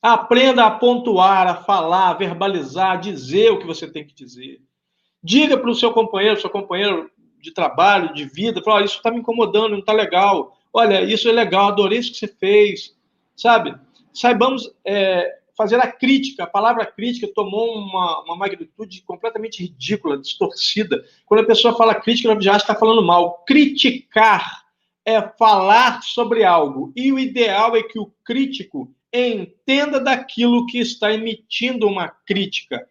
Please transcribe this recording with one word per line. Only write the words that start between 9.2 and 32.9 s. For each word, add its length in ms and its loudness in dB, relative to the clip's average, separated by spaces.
não 140 -6
tá 80 0
legal. 640 0
Olha, 300 2
isso 260 -2
é 40 4
legal, 360 2
adorei 300 0
isso 140 -8
que 60 -18
você 100 -10
fez." 680 0
Sabe? 380 2
Saibamos, 600 0
é, 540 -2
fazer 200 0
a 140 0
crítica. 540 -2
A 20 -12
palavra 400 -2
crítica 480 -4
tomou 420 -4
uma, 460 -4
uma 140 -10
magnitude 680 -10
completamente 640 -10
ridícula, 520 -6
distorcida. 880 -6
Quando 140 2
a 60 0
pessoa 300 4
fala 200 4
crítica, 340 0
ela 100 2
já 160 4
está 200 0
falando 260 4
mal. 420 2
Criticar 1200 2
é 160 0
falar 840 2
sobre 400 0
algo. 500 0
E 180 0
o 60 0
ideal 560 0
é 80 2
que 160 -12
o 140 -10
crítico 680 -6
entenda 840 -2
daquilo 680 0
que 120 -8
está 340 -2
emitindo 760 -4
uma 200 -4
crítica. 840 -8